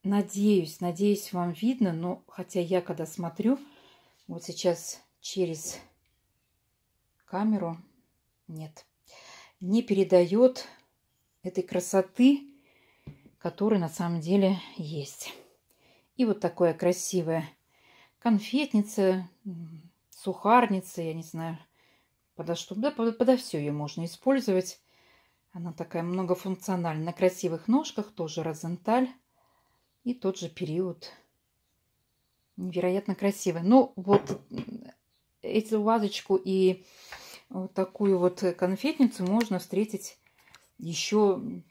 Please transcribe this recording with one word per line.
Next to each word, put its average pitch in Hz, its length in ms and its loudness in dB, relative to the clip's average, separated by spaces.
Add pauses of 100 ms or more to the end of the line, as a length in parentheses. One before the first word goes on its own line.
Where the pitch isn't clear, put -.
Надеюсь, 202 760 2
надеюсь, 196 540 0
вам 175 180 -2
видно, 220 400 0
но 170 340 -6
хотя - 340 -8
я, 175 200 0
когда 165 240 -8
смотрю, 180 540 -2 (720)
вот 170 160 -12
сейчас - 580 -4 (180)
через 165 580 -6 (1500)
камеру, 190 500 0 (720)
нет, 156 380 -16 (760)
не 202 220 2
передает 190 840 6 (760)
этой 185 200 -4
красоты, 196 880 2 (920)
которая 196 420 0
на 165 80 -2
самом 170 320 -4
деле 190 380 4 (180)
есть. 151 560 -10 (840)
И 254 80 2
вот 208 160 0
такая 170 340 2
красивая 165 760 -2 (720)
конфетница, 202 1080 0 (180)
м, 165 440 -14 (200)
сухарница, 196 920 2
я 160 120 -6
не 165 100 -8
знаю, 165 340 -8 (800)
подо 165 200 -4
что, - 180 -12
да, 226 160 -2
подо, 233 220 -2
подо 247 240 4
все 247 220 -6
ее 147 140 -2
можно 151 340 -6
использовать. 202 760 0 (720)
Она 170 200 -10
такая 170 320 -6
многофункциональная, 180 1000 -2
на 170 80 -6
красивых 180 540 0
ножках, 240 440 0
тоже 160 320 -6
Розенталь. 175 640 -2 (960)
И 247 100 -4
тот 190 240 -4
же 175 100 -8
период. 170 640 -6 (1400)
Невероятно 185 580 -2
красивый. 185 480 -2
Ну, 240 340 6
вот, 196 440 0 (100)
м, - 340 -12 (580)
эту 220 400 0
вазочку 208 540 2
и 185 480 2 (640)
вот 185 260 -10
такую 190 440 2
вот 180 220 2 (180)
конфетницу 214 680 2
можно 202 320 0
встретить 202 600 -6 (600)
еще 190 640 2 (280)